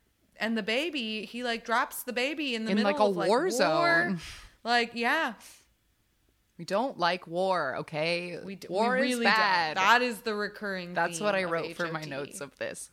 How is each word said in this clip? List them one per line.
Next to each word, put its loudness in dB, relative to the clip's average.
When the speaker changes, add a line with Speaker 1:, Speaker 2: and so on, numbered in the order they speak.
Speaker 1:
and -2
the -2
baby, -2
he, -10
like, -4
drops 0
the -8
baby -2
in -4
the -2
Speaker 2:
In, 4
Speaker 1:
middle 4
Speaker 2:
like, -2
a 6
Speaker 1:
of, 4
like, 0
Speaker 2:
war 6
Speaker 1:
war. 2
Speaker 2:
zone. 4
Speaker 1:
Like, 2
yeah. 0
Speaker 2:
We -14
don't -2
like 0
war, 0
okay? -4
Speaker 1:
We -10
d-, -16
Speaker 2:
War 2
Speaker 1:
we 2
Speaker 2:
is 2
Speaker 1:
really 0
Speaker 2:
bad. 4
Speaker 1:
don't. 2
That 8
is -2
the -4
recurring -6
Speaker 2:
That's 0
what 2
Speaker 1:
theme 2
Speaker 2:
I 0
Speaker 1:
of -4
Speaker 2:
wrote -4
for -2
my -6
Speaker 1:
H -10
O -10
T. -
Speaker 2:
notes -8
of -12
this. -8